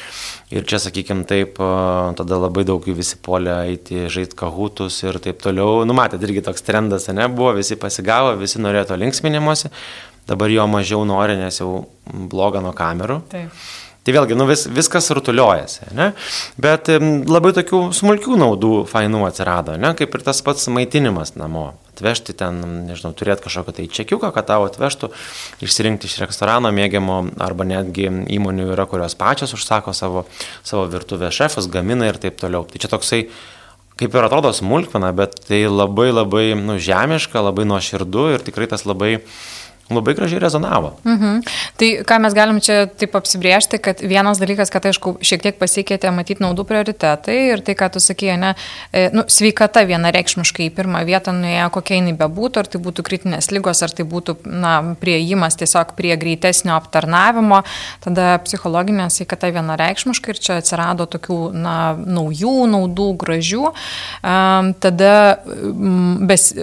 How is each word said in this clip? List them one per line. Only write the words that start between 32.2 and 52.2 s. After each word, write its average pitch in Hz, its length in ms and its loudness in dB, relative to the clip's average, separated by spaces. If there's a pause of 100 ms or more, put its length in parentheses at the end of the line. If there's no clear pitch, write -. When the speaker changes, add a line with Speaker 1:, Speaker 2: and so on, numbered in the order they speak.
Speaker 1:
toliau. 87 260 -4
Tai - 160 -10
čia 107 80 -4
toksai, 113 320 -2 (760)
kaip 120 120 -2
ir 120 140 4
atrodo 139 260 2
smulkmena, 101 640 -2
bet 98 320 -2
tai 104 180 2
labai, 101 480 4
labai, 110 440 2
nu, 104 200 -2
žemiška, 110 640 0
labai 101 300 0
nuoširdu 98 640 0
ir 131 100 -2
tikrai 110 240 -4
tas 107 160 -6
labai, 101 360 0 (680)
labai 117 260 0
gražiai 180 240 -2
rezonavo. 151 640 0
Speaker 2:
Mhm. 220 400 2 (300)
Tai - 160 2 (180)
ką 226 140 6
mes 220 140 4
galim 214 280 4
čia 208 260 4
taip 202 260 -4
apsibrėžti, 190 640 2
kad 196 220 -2
vienas 196 400 2
dalykas, 196 320 0
kad, 185 160 -2
aišku, 185 320 -2
šiek 180 240 0
tiek 202 160 0
pasikeitė, 196 500 0
matyt, 180 300 -2
naudų 185 260 0
prioritetai 208 720 0 (120)
ir 220 140 2
tai, 196 140 -2
ką 190 160 2
tu 185 100 -2
sakei, 190 300 0
ane, 185 220 2 (340)
e, 185 240 2
nu, 220 160 2
sveikata 214 580 4
vienareikšmiškai 170 840 0
į 165 40 -14
pirmą 180 300 -2
vietą 185 320 0
nuėjo, 175 340 0
kokia 185 300 0
jinai 175 160 2
bebūtų, 202 480 0